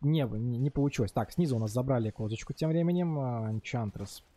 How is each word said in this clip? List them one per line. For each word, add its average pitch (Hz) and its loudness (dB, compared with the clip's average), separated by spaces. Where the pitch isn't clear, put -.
не, 151 2
не, 117 -2
не 139 2
получилось. 139 2
Так, 113 0
снизу 160 2
у - 2
нас 107 0
забрали 123 2
козочку 110 -6
тем 160 -2
временем. 170 2
А, 117 -2
Энчантрес 107 -4